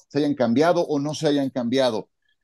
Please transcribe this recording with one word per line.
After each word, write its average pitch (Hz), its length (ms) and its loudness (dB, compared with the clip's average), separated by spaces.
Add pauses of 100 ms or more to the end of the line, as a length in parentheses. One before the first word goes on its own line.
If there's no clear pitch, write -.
se 147 120 -4
hayan 147 140 0
cambiado 147 480 2
o 151 180 -2
no 147 140 -6
se 151 140 -2
hayan 143 220 0
cambiado. 120 600 -2 (340)